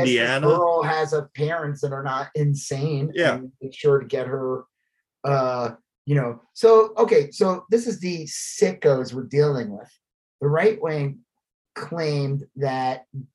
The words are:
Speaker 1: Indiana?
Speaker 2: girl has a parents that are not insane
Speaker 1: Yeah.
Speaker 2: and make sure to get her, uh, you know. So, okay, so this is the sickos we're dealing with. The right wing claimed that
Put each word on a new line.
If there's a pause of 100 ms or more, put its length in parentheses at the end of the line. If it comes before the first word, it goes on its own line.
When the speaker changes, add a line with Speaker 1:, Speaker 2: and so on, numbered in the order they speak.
Speaker 1:
Indiana?
Speaker 2:
girl
has
a (120)
parents
that
are
not
insane
Speaker 1:
Yeah.
Speaker 2:
and
make
sure
to
get
her, (580)
uh, (340)
you
know. (120)
So,
okay,
so
this
is
the
sickos
we're
dealing
with. (520)
The
right
wing (540)
claimed (140)
that (300)